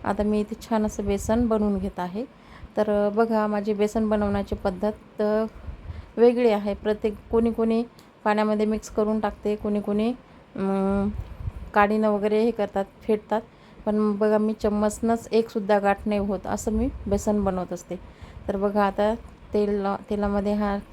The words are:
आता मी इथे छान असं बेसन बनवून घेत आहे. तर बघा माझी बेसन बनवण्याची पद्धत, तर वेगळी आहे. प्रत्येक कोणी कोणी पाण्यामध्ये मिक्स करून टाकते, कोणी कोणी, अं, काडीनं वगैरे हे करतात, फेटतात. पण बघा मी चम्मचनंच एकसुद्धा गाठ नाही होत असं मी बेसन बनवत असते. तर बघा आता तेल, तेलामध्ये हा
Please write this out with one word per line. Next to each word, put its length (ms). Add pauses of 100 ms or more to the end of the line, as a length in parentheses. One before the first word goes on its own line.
आता 200
मी 160
इथे 220
छान 240
असं 200
बेसन 420
बनवून 300
घेत 220
आहे. 260 (520)
तर 320
बघा 380
माझी 260
बेसन 360
बनवण्याची 460
पद्धत, 360 (280)
तर 260 (720)
वेगळी 320
आहे. 240
प्रत्येक 420 (160)
कोणी 200
कोणी 320 (400)
पाण्यामध्ये 420
मिक्स 240
करून 300
टाकते, 360
कोणी 260
कोणी, 280 (460)
अं, 540 (640)
काडीनं 360
वगैरे 340
हे 80
करतात, 340 (160)
फेटतात. 400 (440)
पण 320
बघा 200
मी 160
चम्मचनंच 760
एकसुद्धा 480
गाठ 260
नाही 140
होत 280
असं 240
मी 180 (180)
बेसन 360
बनवत 300
असते. 220 (520)
तर 100
बघा 280
आता 300 (380)
तेल, 320 (240)
तेलामध्ये 440
हा 240 (160)